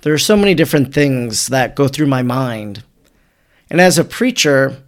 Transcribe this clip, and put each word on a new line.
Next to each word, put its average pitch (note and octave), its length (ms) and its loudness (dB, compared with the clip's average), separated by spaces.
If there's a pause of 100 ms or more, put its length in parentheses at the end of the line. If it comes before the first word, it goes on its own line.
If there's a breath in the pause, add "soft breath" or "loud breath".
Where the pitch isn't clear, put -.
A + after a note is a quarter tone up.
there D3+ 100 -2
are D3+ 60 2
so G#3+ 180 2
many G3+ 200 4
different D3 360 0
things B2+ 580 -2
that B2+ 260 -2
go C#3 120 2
through C#3+ 200 -2
my C3 160 0
mind. A#2 580 -6 (880)
And E3 100 -2
as F3+ 200 4
a D#3+ 40 2
preacher C#3+ 760 0 (100)